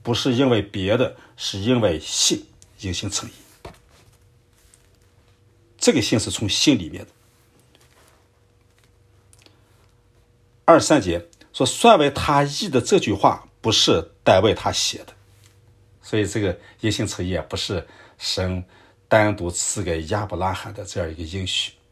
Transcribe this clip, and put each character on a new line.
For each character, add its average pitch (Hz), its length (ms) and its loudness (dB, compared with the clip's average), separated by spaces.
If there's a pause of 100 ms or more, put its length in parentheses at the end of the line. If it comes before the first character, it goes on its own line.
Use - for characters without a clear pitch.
不 117 120 -2
是 127 200 0
因 131 160 4
为 110 120 4
别 98 360 -2
的， - 180 0 (220)
是 - 220 -8
因 120 200 2
为 90 180 2
信， - 480 -2 (360)
因 95 120 -6
信 87 160 -6
称 - 200 -8
义。 - 420 -20 (2000)
这 240 160 2
个 127 80 2
信 117 180 0
是 107 100 -4
从 101 200 -6
心 139 280 2
里 82 120 -8
面 - 160 -14
的。 - 60 -20 (3500)
二 160 120 8
十 - 80 2
三 143 160 4
节 87 240 -4 (280)
说 135 120 0
，“算 226 320 6
为 143 140 2
他 143 320 0
义” 143 240 -4
的 127 140 0
这 196 180 2
句 - 140 -2
话 - 340 2 (140)
不 110 100 0
是 - 400 2 (140)
单 98 160 6
为 101 120 4
他 92 200 -4
写 - 320 -4
的， - 80 -20 (880)
所 - 180 -4
以 101 80 0
这 107 140 -4
个 90 160 -2 (240)
因 107 100 0
信 101 160 -2
称 90 180 -6
义 90 100 -4
啊， 80 140 -6
不 95 80 -6
是 87 280 -6 (320)
神 92 460 -4 (460)
单 104 260 4
独 87 160 -6
赐 - 320 -6
给 82 220 -4
亚 104 200 -4
伯 90 120 -10
拉 92 160 -4
罕 101 200 -12
的 101 120 -14
这 95 160 -8
样 80 100 -6
一 - 20 -12
个 82 80 -12
应 90 240 -8
许 - 280 -6 (180)